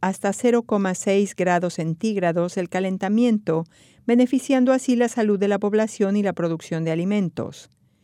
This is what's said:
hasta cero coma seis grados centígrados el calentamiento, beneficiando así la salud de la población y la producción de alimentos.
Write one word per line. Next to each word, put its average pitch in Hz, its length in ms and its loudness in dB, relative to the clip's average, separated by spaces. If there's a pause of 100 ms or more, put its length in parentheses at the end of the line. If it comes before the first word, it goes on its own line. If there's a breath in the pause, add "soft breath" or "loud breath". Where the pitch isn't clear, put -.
hasta 190 320 -2
cero 233 300 0
coma 196 300 0
seis 196 400 0
grados 175 420 0
centígrados 175 840 -2
el 180 100 -4
calentamiento, 190 960 0 (420 soft breath)
beneficiando 254 680 2
así 262 240 0
la 240 100 2
salud 214 320 0
de 196 80 0
la 202 120 0
población 208 580 0
y 208 60 2
la 190 100 0
producción 165 500 -4
de 165 80 -2
alimentos. 180 800 -4 (340 soft breath)